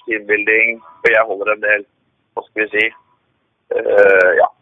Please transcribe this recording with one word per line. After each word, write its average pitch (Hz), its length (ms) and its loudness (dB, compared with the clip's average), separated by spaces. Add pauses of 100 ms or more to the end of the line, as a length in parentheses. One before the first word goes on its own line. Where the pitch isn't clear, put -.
teambuilding, 110 760 -2
og - 240 -6
jeg 110 220 2
holder 101 240 -4
en 104 100 -12
del, 104 220 -2 (500)
hva - 80 -10
skal 107 220 -8
vi - 80 -8
si, 107 120 -2 (920)
eh, 98 520 4 (100)
ja, - 80 2 (120)